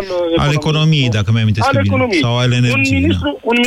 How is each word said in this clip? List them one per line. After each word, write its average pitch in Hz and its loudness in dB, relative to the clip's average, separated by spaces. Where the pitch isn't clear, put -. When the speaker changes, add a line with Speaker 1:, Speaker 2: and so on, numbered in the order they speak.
Speaker 1:
al, 196 -4
uh, 180 -4
Speaker 2:
Al 165 0
Speaker 1:
economiei? 151 0
Speaker 2:
economiei, 156 2
dacă 101 -2
mi-amintesc 110 0
Speaker 1:
Al 269 2
Speaker 2:
bine. 277 0
Speaker 1:
economiei. 254 0
Speaker 2:
Sau 120 0
al 123 2
Speaker 1:
Un 123 0
Speaker 2:
energiei, 269 0
Speaker 1:
ministru, 294 0
Speaker 2:
da. - -12
Speaker 1:
un 233 0